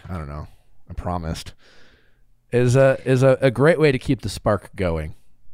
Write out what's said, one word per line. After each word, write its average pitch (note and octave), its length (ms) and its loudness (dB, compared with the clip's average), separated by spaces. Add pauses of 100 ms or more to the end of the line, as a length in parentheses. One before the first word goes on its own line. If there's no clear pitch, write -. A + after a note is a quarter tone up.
I F2+ 80 -10
don't D2+ 120 -10
know, D2+ 180 -12 (420)
I F2 60 -16
promised," E2 580 -8 (1000)
is B2 260 2
a, C3+ 280 4
is B2+ 180 2
a, C3 200 6
a C3+ 80 4
great C#3 280 2
way D3+ 140 2
to B2+ 60 -2
keep C3 240 -4
the G#2 60 -8
spark - 460 -2
going. E2 400 -4 (400)